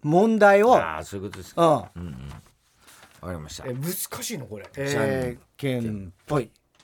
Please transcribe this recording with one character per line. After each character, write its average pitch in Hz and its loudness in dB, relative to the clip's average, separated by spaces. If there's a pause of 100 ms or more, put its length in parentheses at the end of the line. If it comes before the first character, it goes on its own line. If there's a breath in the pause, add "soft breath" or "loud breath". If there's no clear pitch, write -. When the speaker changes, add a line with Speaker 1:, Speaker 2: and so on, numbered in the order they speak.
Speaker 1:
問 202 4
題 202 8
を。 240 6
Speaker 2:
あ 82 0
ー、 82 -10
そ 98 -12
う - -10
い - -8
う 101 -8
こ - -14
と - -14
で 87 -18
す - -20
か。 151 2
Speaker 1:
う 85 -12
ん。 - -10
Speaker 2:
う 87 -10
ん - -10
う - -10
ん。 67 -14 (1040 soft breath)
わ 90 -10
か - -6
り 85 -8
ま 76 -14
し - -16
た。 - -14
Speaker 1:
え、 127 -8
難 151 -8
し - -10
い - -8
の、 127 -12
こ 104 -14
れ。 - -18
Speaker 2:
じ 139 -8 (160)
ゃ 139 0
ん - 0
け - -
ん。 - 0
Speaker 1:
え 131 -2
ー、 120 -12 (180)
け 127 -4
ん 104 -8 (140)
ぽ 147 -2
い。 107 -8 (320)